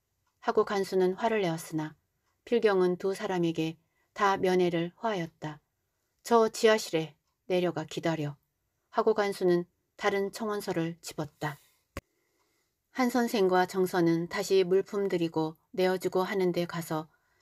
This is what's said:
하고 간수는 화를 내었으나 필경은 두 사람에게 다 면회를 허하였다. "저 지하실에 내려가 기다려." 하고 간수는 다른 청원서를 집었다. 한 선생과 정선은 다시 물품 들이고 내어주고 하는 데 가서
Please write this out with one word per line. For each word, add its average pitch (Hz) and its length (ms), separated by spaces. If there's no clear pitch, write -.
하고 220 240
간수는 190 500
화를 220 280
내었으나 160 540
필경은 190 520
두 190 180
사람에게 170 640
다 196 240
면회를 180 560
허하였다. 165 580
"저 226 260
지하실에 214 680
내려가 175 380
기다려." 160 520
하고 220 240
간수는 190 500
다른 196 360
청원서를 190 680
집었다. - 600
한 247 180
선생과 190 560
정선은 175 600
다시 190 360
물품 196 440
들이고 165 480
내어주고 185 500
하는 185 300
데 175 140
가서 165 420